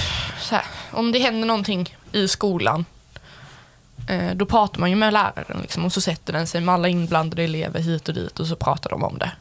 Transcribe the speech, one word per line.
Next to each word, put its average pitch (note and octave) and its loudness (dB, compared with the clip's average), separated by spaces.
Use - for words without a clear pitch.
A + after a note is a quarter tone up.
så - -2
här, - 0
om A#3 0
det B3 4
händer A3+ 2
någonting G3+ 0
i G#3 2
skolan, E3+ 2
eh, F3+ 0
då F#3+ 0
pratar G#3+ 2
man F3+ 4
ju F#3 4
med G#3+ 4
läraren - 0
liksom, - -4
och F3+ 2
så F#3+ 2
sätter D#3+ -2
den D#3+ 0
sig E3+ -2
med F3+ 2
alla F3 2
inblandade E3 0
elever D#3+ -2
hit E3 -2
och D#3+ -2
dit - -6
och D#3+ -2
så E3 -2
pratar - 0
de - -2
om - -2
det. - -2